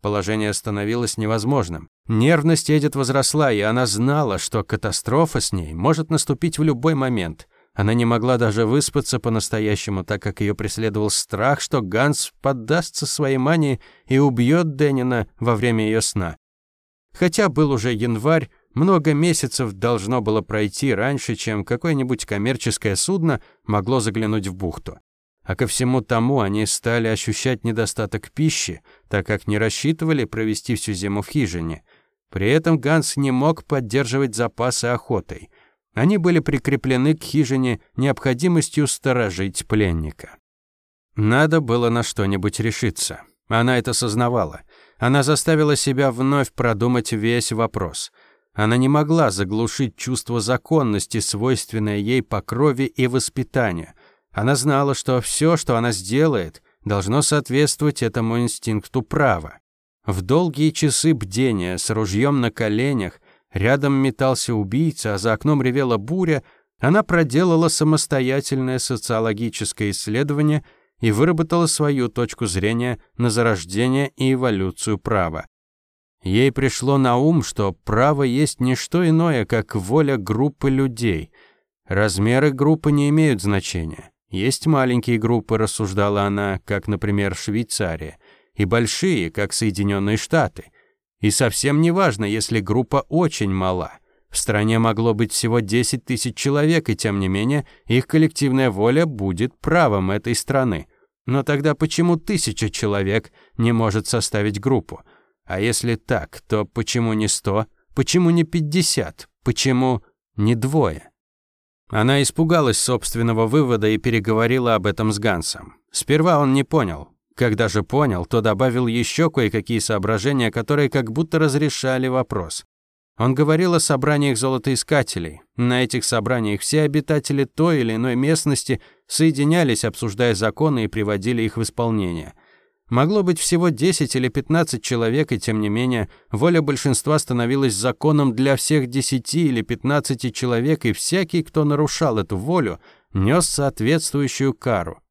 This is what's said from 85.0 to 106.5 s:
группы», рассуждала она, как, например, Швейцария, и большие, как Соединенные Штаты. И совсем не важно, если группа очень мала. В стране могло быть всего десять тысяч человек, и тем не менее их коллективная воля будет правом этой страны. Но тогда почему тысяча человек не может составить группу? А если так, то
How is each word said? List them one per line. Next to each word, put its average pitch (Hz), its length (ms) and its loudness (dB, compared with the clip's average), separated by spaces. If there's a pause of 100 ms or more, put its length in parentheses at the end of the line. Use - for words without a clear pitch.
группы», 113 380 0
рассуждала 101 680 0
она, 101 400 -2
как, 101 240 -4
например, 101 460 -2
Швейцария, 92 840 -6 (360)
и 104 100 0
большие, 113 640 0
как 101 220 -4
Соединенные 101 640 0
Штаты. - 560 -2 (480)
И 107 100 2
совсем 135 500 0
не 170 120 4
важно, 143 320 0
если 110 360 -2
группа 120 480 0
очень 156 420 0
мала. 92 420 -2 (360)
В - 80 -10
стране 110 420 0
могло 113 360 2
быть 107 180 0
всего 120 280 0
десять 117 440 -2
тысяч 120 320 -6
человек, 147 540 0
и 101 60 0
тем 101 240 -2
не 95 80 0
менее 113 380 0 (200)
их 120 200 2
коллективная 143 640 2
воля 117 360 2
будет 101 520 -4
правом 107 520 2
этой 104 240 -2
страны. 123 540 -2 (360)
Но 135 180 0
тогда 143 320 0
почему 170 420 2
тысяча 117 520 -2
человек 101 640 -2 (240)
не 117 160 2
может 110 340 0
составить 104 540 -2
группу? 127 400 -2 (460)
А 90 140 -4
если 117 340 0
так, - 520 -6
то 107 200 -2